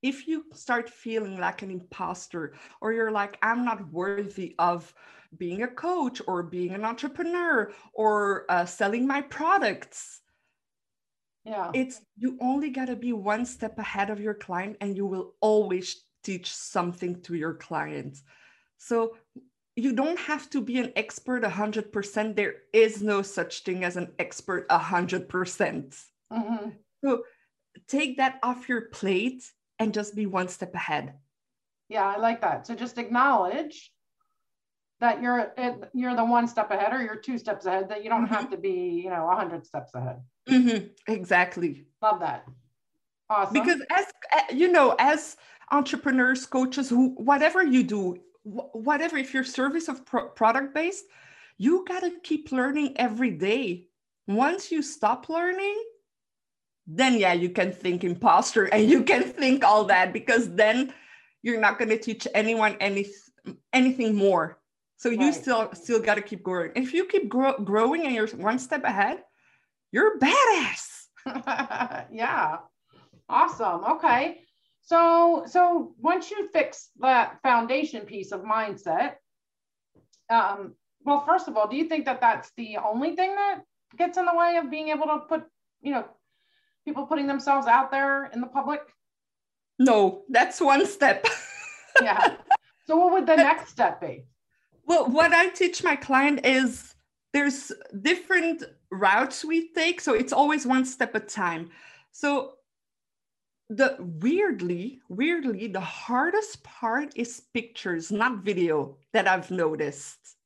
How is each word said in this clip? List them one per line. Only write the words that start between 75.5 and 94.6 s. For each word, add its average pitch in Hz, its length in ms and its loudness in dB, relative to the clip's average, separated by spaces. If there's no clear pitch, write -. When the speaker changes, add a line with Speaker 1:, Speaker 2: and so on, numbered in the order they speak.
Speaker 2:
once 349 320 0
you 403 220 -4
fix - 360 -2
that 247 440 2
foundation 240 640 0
piece 202 260 -12
of 190 100 -8
mindset, 214 720 -2
um, 196 440 2
well, 285 220 2
first 359 240 4
of 220 80 -2
all, 208 100 4
do 233 80 -6
you 320 140 0
think 311 160 -2
that 254 160 -2
that's 226 360 2
the 220 200 -8
only 240 380 -2
thing 381 200 0
that 403 260 -2
gets 349 200 0
in 359 80 0
the 349 80 2
way 339 240 2
of 285 140 -4
being 311 180 -6
able 302 180 -2
to 302 200 0
put, 311 160 -2
you 285 100 -6
know, 247 140 -2
people 277 200 -8
putting 285 220 -2
themselves 277 400 0
out 262 240 4
there 277 420 0
in 240 80 -8
the 254 60 -8
public? 285 320 -4
Speaker 1:
No, 214 520 4
that's 247 320 2
one 277 240 6
step. - 460 2
<laughs> 466 40 -4
Speaker 2:
Yeah. 214 340 4
So 311 100 2
what 349 180 6
would 381 100 4
the 320 120 6
Speaker 1:
But 311 80 8
Speaker 2:
next 311 280 2
step 190 280 0
be? - 240 -12